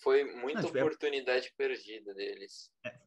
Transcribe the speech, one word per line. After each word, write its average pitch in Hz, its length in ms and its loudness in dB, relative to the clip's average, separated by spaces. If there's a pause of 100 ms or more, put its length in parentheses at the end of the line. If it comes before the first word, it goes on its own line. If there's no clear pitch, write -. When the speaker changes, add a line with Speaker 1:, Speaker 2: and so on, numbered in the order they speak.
Speaker 1:
foi 139 240 6 (120)
muita 147 240 -2
Speaker 2:
Não, 170 60 0
tipo, 131 120 0
é 135 40 4
Speaker 1:
oportunidade 139 720 0
perdida 104 580 -4
deles. 98 560 -10 (140)
Speaker 2:
É, - 220 -10